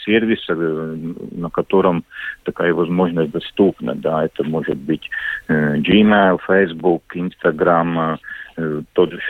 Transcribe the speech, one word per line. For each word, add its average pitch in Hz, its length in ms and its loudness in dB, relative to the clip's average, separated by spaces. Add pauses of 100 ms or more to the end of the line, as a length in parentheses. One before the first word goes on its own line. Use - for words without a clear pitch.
сервиса, 110 480 0
э, 80 440 -2 (360)
на 85 160 -8
котором 90 560 2 (380)
такая 85 320 0
возможность 85 560 0
доступна. - 640 0
Да, 80 300 -2
это - 200 -4
может 76 320 -4
быть, 73 320 -6 (400)
э, - 300 0
Gmail, 98 680 4
Facebook, 87 560 2 (120)
Instagram, 82 1040 0 (400)
э, 78 240 -4 (100)
тот 90 200 2
же 85 60 -12 (120)